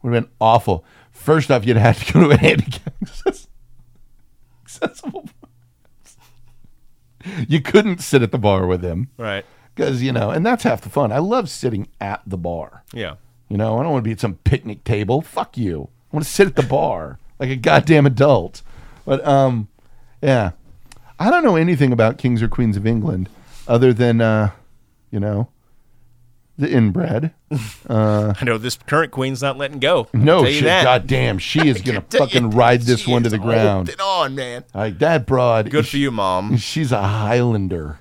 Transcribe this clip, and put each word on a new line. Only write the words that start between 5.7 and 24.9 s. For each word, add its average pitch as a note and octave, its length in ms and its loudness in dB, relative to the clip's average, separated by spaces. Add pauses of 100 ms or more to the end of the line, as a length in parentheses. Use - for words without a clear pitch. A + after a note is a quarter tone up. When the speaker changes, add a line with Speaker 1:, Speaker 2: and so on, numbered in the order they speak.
Speaker 1:
You D3+ 120 2
couldn't G3+ 400 2
sit C3+ 220 2
at A2+ 100 -2
the C3 60 -4
bar G2 280 2
with F2+ 160 -2
him. F2+ 340 -6
Speaker 2:
Right. G#2 280 -8 (320)
Speaker 1:
'Cause, B2+ 260 -2
you C3 100 -2
know, A2+ 180 -2
and D#3+ 140 -2
that's A#3 200 -2
half A#3 160 0
the - 100 -16
fun. B2 220 -2
I B2+ 60 -2
love G3 300 -2
sitting A2 380 -6 (140)
at G2+ 260 -8
the G2 100 -10
bar. E2+ 460 -10 (100)
Speaker 2:
Yeah. G2 220 -10 (340)
Speaker 1:
You G#2+ 80 -6
know, A2 220 -2
I B2+ 60 -2
don't E3 80 -2
wanna C3 100 -2
be A2 80 -4
at A2 100 -8
some G2+ 140 -4
picnic - 480 -4
table. G#2+ 400 -2
Fuck - 340 -10
you. E2+ 320 -6 (240)
I D3+ 40 -4
wanna D3+ 80 -4
sit G3 240 2
at C#3+ 80 -6
the D3 80 2
bar B2 560 -4 (180)
like C3+ 100 -4
a C3 80 -4
goddamn D3+ 500 4
adult. B2+ 560 2 (440)
But, C3+ 200 -2
um, C3 420 2 (520)
yeah. A#2 300 2 (720)
I G#3 80 2
don't E4+ 140 2
know G#3 120 4
anything D#3 360 2
about A2+ 260 2
kings A#2+ 240 0
or A#2 60 0
queens A2 280 0
of G2+ 100 -4
England G#2+ 420 -2 (400)
other B2 240 4
than, A#2 280 2
uh, G#2+ 300 2 (600)